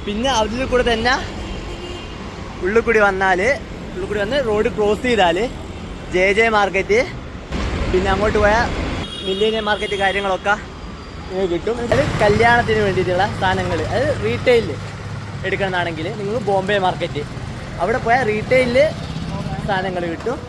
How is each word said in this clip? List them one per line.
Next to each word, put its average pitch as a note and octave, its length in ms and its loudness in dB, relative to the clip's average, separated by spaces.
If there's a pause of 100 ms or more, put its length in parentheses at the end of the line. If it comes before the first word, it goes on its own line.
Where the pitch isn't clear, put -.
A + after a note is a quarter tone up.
പിന്നെ A3 260 -2 (100)
അതിൽ G#3+ 200 -2 (120)
കൂടെ B3 200 4
തന്നെ A#3 220 2 (1500)
ഉള്ളിൽ A3 220 4
കൂടി A3+ 220 4
വന്നാൽ, F#3+ 320 2 (520)
ഉള്ളിൽ F3+ 180 -6
കൂടി G#3 140 -2
വന്ന് B3+ 140 0 (100)
റോഡ് G#3+ 280 2
ക്രോസ് G#3 320 2
ചെയ്താൽ F#3 300 4 (760)
ജെ F#3 100 4 (140)
ജെ A3+ 80 6 (100)
മാർക്കറ്റ്, G3 440 2 (920)
പിന്നെ F#3 220 2
അങ്ങോട്ട് G#3 300 2
പോയാൽ G#3+ 220 4 (600)
മില്ലേനിയം G#3+ 420 0
മാർക്കറ്റ് G3+ 360 -2
കാര്യങ്ങളൊക്കെ G3 500 0 (760)
നിങ്ങൾക്ക് F#3 260 -2
കിട്ടും. G#3+ 220 -2 (160)
അത് C#4 100 4 (200)
കല്യാണത്തിന് A3 640 4
വേണ്ടിയിട്ടുള്ള F#3 380 2 (160)
സാധനങ്ങൾ, F#3 380 0 (180)
അത് C4 100 2 (180)
റീട്ടെയിൽ A#3 440 4 (800)
എടുക്കണമെന്നാണെങ്കിൽ F3+ 600 -2 (140)
നിങ്ങൾ G#3+ 160 -4 (120)
ബോംബെ G3 280 2 (100)
മാർക്കറ്റ് E3+ 380 -2 (580)
അവിടെ A3+ 240 0
പോയാൽ B3 160 4 (100)
റീട്ടെയിലിൽ B3 460 2 (880)
സാധനങ്ങൾ F#3 460 -2
കിട്ടും. A3 260 -4 (100)